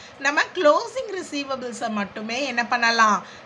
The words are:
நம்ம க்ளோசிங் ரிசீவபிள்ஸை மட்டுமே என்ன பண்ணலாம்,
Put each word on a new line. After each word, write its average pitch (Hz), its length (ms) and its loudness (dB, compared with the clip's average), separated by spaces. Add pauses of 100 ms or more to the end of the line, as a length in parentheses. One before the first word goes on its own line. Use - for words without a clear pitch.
(200)
நம்ம 294 220 2 (140)
க்ளோசிங் 403 560 2
ரிசீவபிள்ஸை 269 800 -6
மட்டுமே 220 560 -4
என்ன 240 200 -2
பண்ணலாம், 233 600 4 (200)